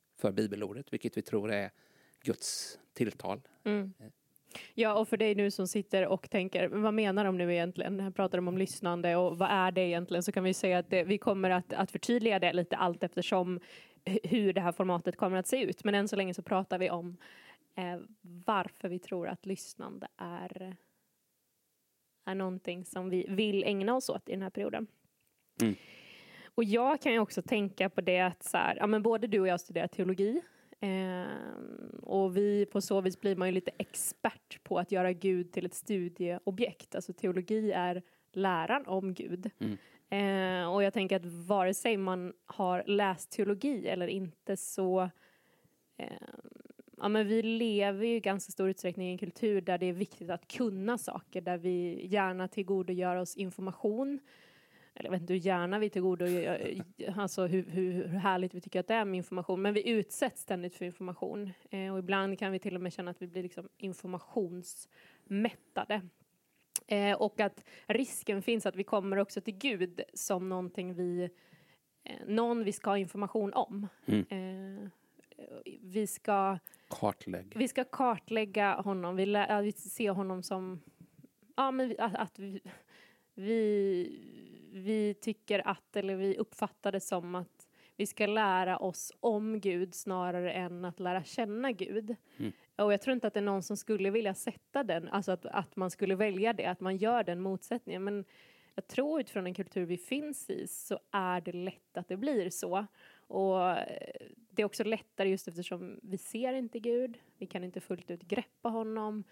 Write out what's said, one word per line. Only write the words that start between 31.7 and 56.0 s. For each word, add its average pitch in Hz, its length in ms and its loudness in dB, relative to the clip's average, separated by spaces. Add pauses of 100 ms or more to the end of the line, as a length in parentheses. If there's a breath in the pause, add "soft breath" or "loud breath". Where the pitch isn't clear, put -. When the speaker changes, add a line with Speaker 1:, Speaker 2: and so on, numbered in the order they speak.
Speaker 2:
och 190 340 2
vi, 202 300 6
på 202 140 0
så 196 200 2
vis 185 200 0
blir 196 160 2
man 185 120 2
ju 185 60 2
lite 180 240 0
expert - 880 -4
på 175 140 0
att 180 140 -2
göra 185 200 6
Gud 180 400 0
till 180 140 -2
ett 180 80 -10
studieobjekt. 185 1200 -2
Alltså 185 180 -4
teologi 190 600 0
är 180 300 0 (300 soft breath)
läran 190 540 2
om 190 280 0
Gud. 180 440 -6
Speaker 1:
Mm. 104 180 -2 (340 loud breath)
Speaker 2:
Eh, 190 640 2
och 202 80 6
jag 196 100 4
tänker 190 240 2
att 175 80 -4
vare 180 500 2
sig 226 220 2
man 185 360 -2 (140)
har 180 400 0
läst 196 440 2
teologi 208 580 0
eller 180 200 0
inte 190 480 -4
så, 185 540 2 (840 soft breath)
eh, - 160 -8 (840)
ja, - 120 -2
men 214 200 4
vi 226 140 4
lever 214 640 2
ju 233 100 2
i 220 40 -2
ganska 196 320 -2
stor 190 160 2
utsträckning 185 400 -2
i 180 40 -4
en 185 60 -6
kultur 202 420 0
där 180 180 0
det 180 80 0
är 180 60 0
viktigt 175 380 -6
att - 180 -6
kunna 220 500 0
saker, - 420 -8
där 175 180 -2
vi 175 480 0
gärna 185 420 2
tillgodogör 180 680 0
oss 180 200 -4
information. 208 840 -2 (760 soft breath)
Eller - 120 -10
jag - 60 -10
vet 185 80 0
inte 175 120 -2
hur 190 80 2
gärna 180 380 2
vi 214 120 2
tillgodogör, 180 920 0 (160)